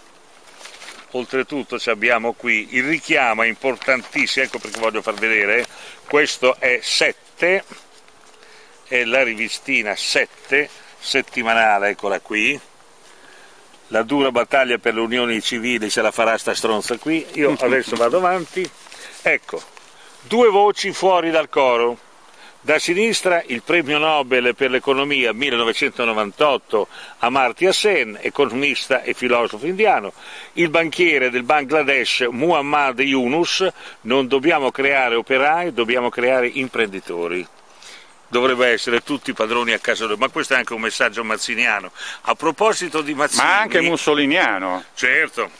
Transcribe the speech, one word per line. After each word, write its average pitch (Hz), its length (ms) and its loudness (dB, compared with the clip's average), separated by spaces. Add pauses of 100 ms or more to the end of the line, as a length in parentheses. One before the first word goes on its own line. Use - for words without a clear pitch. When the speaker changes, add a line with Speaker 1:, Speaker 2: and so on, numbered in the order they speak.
(1120)
Speaker 1:
oltretutto, 127 680 -4
ci 117 120 -4
abbiamo 113 420 0
qui 110 400 -2
il 127 120 0
richiamo, 139 580 0
è 117 40 2
importantissimo, 127 1000 -2
ecco 120 140 -8
perché 107 220 -10
voglio 107 220 -2
far 107 120 -2
vedere. 110 520 0 (420)
Questo 139 500 2
è 123 240 0
Sette, - 840 -2 (1200)
è 123 160 0
la 127 180 2
rivistina 113 720 -4
Sette, - 720 -2 (300)
settimanale, 113 920 0
eccola 98 300 -4
qui. 117 380 -2 (1300)
La 110 140 0
dura 135 280 2
battaglia 120 480 2
per 113 160 0
le 113 60 -2
unioni 117 420 -2
civili, 113 480 -2
ce 120 100 0
la 110 100 4
farà 113 280 2
sta 104 160 -2
stronza 113 420 -2
qui. 156 280 -4 (100)
Io 147 220 2
Speaker 2:
<laughs> - 40 -6
Speaker 1:
adesso 127 360 0
vado 117 220 2
avanti. 180 500 -2 (540)
Ecco, - 400 -2 (600)
due 226 260 4
voci 202 440 2
fuori 175 380 2
dal 156 200 2
coro. 120 480 2 (680)
Da 147 140 2
sinistra 180 680 0
il 120 160 -6
premio 151 360 0
Nobel 131 560 2
per 131 160 0
l'economia 131 640 0
millenovecentonovantotto 117 1500 0 (320)
Amartya 131 540 2
Sen, 131 480 0
economista 127 840 0
e 120 120 -4
filosofo 120 520 -2
indiano, 175 460 0 (400)
il 170 160 0
banchiere 156 600 2
del 123 120 -2
Bangladesh 135 880 2
Muhammad 143 720 0
Yunus, 139 640 0 (360)
"Non 127 260 0
dobbiamo 139 420 2
creare 135 460 2
operai, 143 580 2
dobbiamo 120 340 0
creare 123 380 2
imprenditori." 98 1000 -4 (840)
Dovrebbe 123 400 2
essere 117 340 0
tutti 139 300 -6
padroni 117 400 -2
a 104 80 0
casa 110 240 -2
loro, 104 120 -2
ma 127 120 0
questo 139 260 -2
è - 20 4
anche 123 160 -2
un 113 100 -8
messaggio 113 420 -2
mazziniano. 107 680 -2 (320)
A 113 140 0
proposito 165 640 0
di 147 100 -6
Mazzini 139 300 0
Speaker 2:
Ma 175 160 4
anche 208 220 2
mussoliniano. 143 1040 0 (100)
Speaker 1:
Certo, 127 640 -2